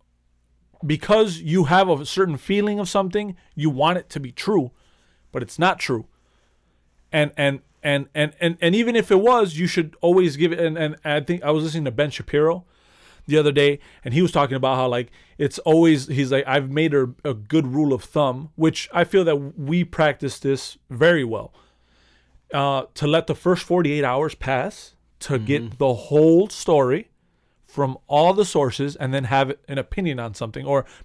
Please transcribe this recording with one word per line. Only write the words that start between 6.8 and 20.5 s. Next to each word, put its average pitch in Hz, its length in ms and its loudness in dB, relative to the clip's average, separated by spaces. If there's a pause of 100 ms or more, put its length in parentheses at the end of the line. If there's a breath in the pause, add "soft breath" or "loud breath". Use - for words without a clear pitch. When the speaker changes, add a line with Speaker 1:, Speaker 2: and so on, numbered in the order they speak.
Speaker 1:
And, 151 240 0
and, 139 240 0 (220)
and, 143 320 0
and, 151 260 -2
and, 170 200 0
and 175 140 2
even 233 220 2
if 208 140 0
it 190 100 6
was, 214 360 4
you 175 100 -2
should 165 340 -2
always 175 360 4
give 165 160 0
it. 170 60 -4
And, 160 180 -2
and 156 280 -4
I 151 160 0
think 175 220 -4
I 143 80 0
was 156 140 2
listening 160 200 -4
to 131 60 -4
Ben 139 200 -2
Shapiro 160 540 -2 (600 soft breath)
the 151 120 2
other 147 140 4
day, 143 260 2 (260 soft breath)
and 117 100 -6
he 170 80 4
was 175 100 2
talking 139 240 0
about 131 200 0
how, 127 120 0
like, 120 220 -4 (280 soft breath)
it's 147 220 -4
always, 160 480 4
he's 135 240 -2
like, 135 140 0
"I've 135 240 -2
made 156 240 0
a, 131 160 0 (140)
a 143 100 -4
good 127 340 -2
rule 143 240 0
of 123 100 -2
thumb," 139 540 -4
which 160 360 0
I 175 120 2
feel 190 200 2
that 160 120 2 (220)
we 165 260 0
practice 147 560 -2
this - 360 -4 (140)